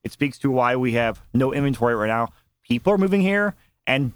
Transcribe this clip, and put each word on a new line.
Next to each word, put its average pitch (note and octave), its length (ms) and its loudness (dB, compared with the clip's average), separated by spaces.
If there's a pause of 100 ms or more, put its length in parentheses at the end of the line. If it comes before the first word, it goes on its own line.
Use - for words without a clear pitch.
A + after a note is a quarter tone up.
It - 100 -10
speaks C#3+ 280 -4
to C#3 100 0
why B2+ 260 2
we B2+ 160 0
have A2+ 300 -2 (100)
no C3 220 0
inventory B2 400 0
right G#2+ 140 -2
now. A2+ 200 -2 (340)
People B2 300 0
are G3+ 60 2
moving G3 240 2
here G3+ 320 0 (320)
and C3 300 0